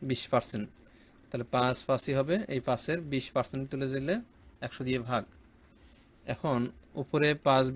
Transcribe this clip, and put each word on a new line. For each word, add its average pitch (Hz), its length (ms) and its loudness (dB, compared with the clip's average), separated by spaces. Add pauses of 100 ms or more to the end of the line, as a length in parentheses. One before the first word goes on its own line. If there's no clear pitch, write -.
বিশ 127 140 0 (100)
পার্সেন্ট, 110 340 0 (600)
তাহলে 120 180 -4 (100)
পাঁচ 123 200 4 (120)
পাঁচই 135 320 0
হবে, 151 160 2 (200)
এই 123 120 -2
পাঁচের 143 300 0 (160)
বিশ 131 120 0 (100)
পার্সেন্ট 135 360 -2
তুলে 135 220 -2
দিলে 143 220 -2 (500)
একশো - 220 -8
দিয়ে 127 120 2 (100)
ভাগ। 117 140 0 (1120)
এখন 135 260 0 (420)
উপরে 147 260 2 (200)
পাঁচ 135 180 6 (100)